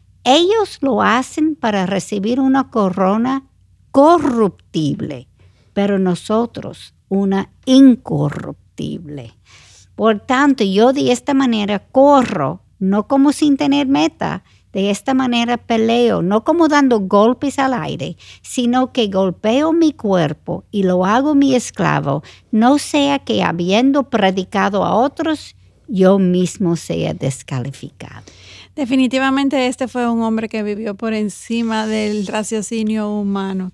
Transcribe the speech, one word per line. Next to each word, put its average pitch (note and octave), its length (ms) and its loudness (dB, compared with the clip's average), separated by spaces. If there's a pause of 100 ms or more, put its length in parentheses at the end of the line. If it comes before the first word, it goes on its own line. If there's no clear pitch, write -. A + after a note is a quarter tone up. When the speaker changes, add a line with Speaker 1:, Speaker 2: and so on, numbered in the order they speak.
(240)
Speaker 1:
Ellos F4+ 560 2
lo A#3 220 0
hacen C4 520 -2
para G3+ 320 -2
recibir G3+ 540 -4
una C4 300 0
corona G#3 760 0 (460)
corruptible, G#3 1400 0 (440)
pero G3+ 280 0
nosotros - 920 -4 (140)
una G3 420 -2 (140)
incorruptible. D3+ 1700 0 (600)
Por G#3+ 260 0
tanto, C4 440 2
yo G#3 280 4
de C4 200 0
esta C4 220 -2
manera G#3+ 440 0
corro, G#3+ 840 2 (160)
no G3+ 280 -2
como C#4 260 2
sin D4 240 2
tener C#4+ 300 0
meta, C#4 560 -2 (300)
de G3+ 180 -2
esta G3+ 220 -4
manera A#3+ 460 0
peleo, A3+ 640 0
no G3+ 220 0
como D#4+ 240 2
dando C4+ 320 4
golpes A3 580 2
al C4+ 160 0
aire, D3+ 420 -8 (240)
sino B3 520 -2
que A3+ 160 0
golpeo G#3+ 640 0
mi E4 180 2
cuerpo F3 800 -2
y G3+ 140 -2
lo F3+ 200 2
hago C4 300 2
mi C#4 200 4
esclavo, D3+ 680 -2 (280)
no A#3+ 280 4
sea C#4 400 -2
que G#3+ 240 -2
habiendo G3 640 0
predicado G3 760 0
a F3 120 -2
otros, D4 600 -4 (320)
yo F#3+ 300 4
mismo F3+ 580 0
sea D#3+ 360 -6
descalificado". C#3 1080 -10 (520)
Speaker 2:
Definitivamente C4+ 920 0
este C4 200 -4
fue A#3+ 220 -4
un A#3 140 -2
hombre A3 260 -4
que A3 140 -6
vivió G#3 320 -6
por A3 180 -6
encima A3 720 -4
del G#3+ 400 -4
raciocinio G#3+ 840 -4
humano, G3 640 -4